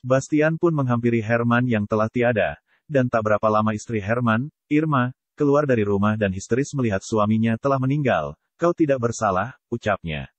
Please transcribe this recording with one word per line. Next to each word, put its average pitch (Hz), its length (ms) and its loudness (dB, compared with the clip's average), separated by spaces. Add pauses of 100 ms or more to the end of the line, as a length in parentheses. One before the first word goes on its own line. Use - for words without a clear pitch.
Bastian 147 560 0
pun 170 160 2
menghampiri 120 480 0
Herman 120 480 0
yang 104 160 0
telah 110 240 0
tiada, 113 480 0 (320)
dan 131 160 2
tak 113 160 0
berapa 107 240 0
lama 107 240 2
istri 107 320 -6
Herman, 117 480 -2 (160)
Irma, 147 480 0 (240)
keluar 143 240 4
dari 117 240 2
rumah 104 320 2
dan 98 160 0
histeris 120 400 -4
melihat 113 240 0
suaminya 110 560 0
telah 139 240 -2
meninggal. 127 560 -2 (240)
"Kau 175 160 0
tidak 139 240 0
bersalah," 113 560 -2 (160)
ucapnya. 82 560 -4 (120)